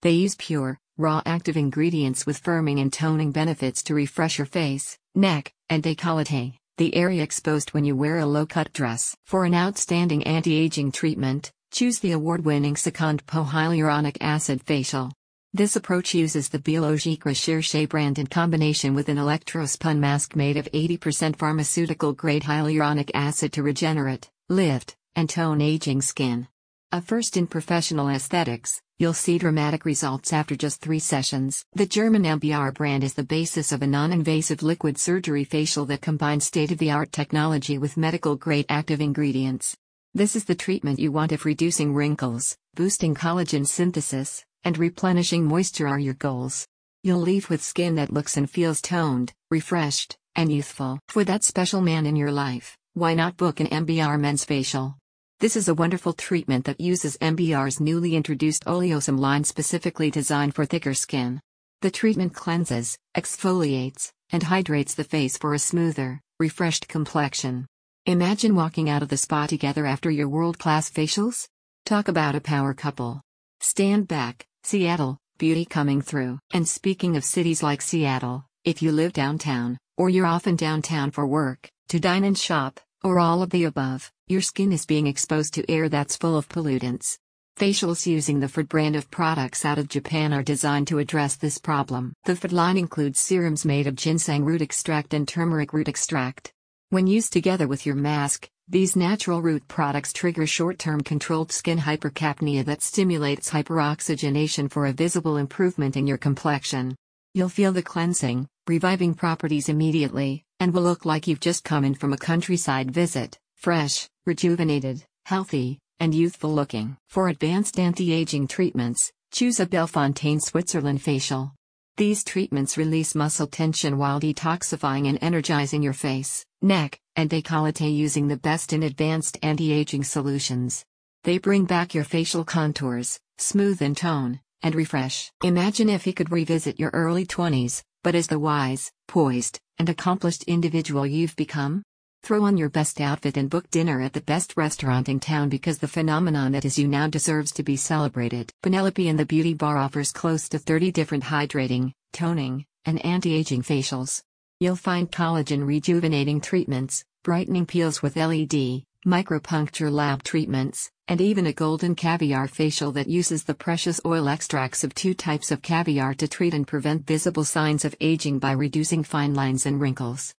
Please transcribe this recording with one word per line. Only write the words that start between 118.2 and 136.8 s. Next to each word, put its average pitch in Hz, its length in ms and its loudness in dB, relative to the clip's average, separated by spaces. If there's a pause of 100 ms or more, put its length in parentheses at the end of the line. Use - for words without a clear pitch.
treatments, 120 640 -2 (180)
choose 240 300 0
a 180 60 2
Bellefontaine 151 760 0
Switzerland 147 600 -2
facial. 135 500 -2 (440)
These 208 280 2
treatments 143 520 -2
release 160 380 0
muscle 151 320 0
tension 156 500 0
while 143 240 0
detoxifying 147 880 -2
and 139 140 0
energizing 151 600 0
your 135 120 0
face, 135 500 -4 (160)
neck, 185 380 2 (160)
and 156 160 0
décolleté 156 640 0
using 147 340 2
the 143 80 0
best 156 380 -2
in 156 80 0
advanced 156 600 -2
anti-aging 151 640 0
solutions. 135 800 -2 (400)
They 175 140 2
bring 196 260 4
back 175 300 0
your 151 100 0
facial 165 400 -2
contours, 143 720 -2 (200)
smooth 202 420 2
and 143 160 0
tone, 139 440 -2 (220)
and 160 120 0
refresh. 151 560 -2 (120)
Imagine 185 460 2
if 196 180 0
you 185 60 0
could 165 180 -2
revisit 160 480 0
your - 120 -2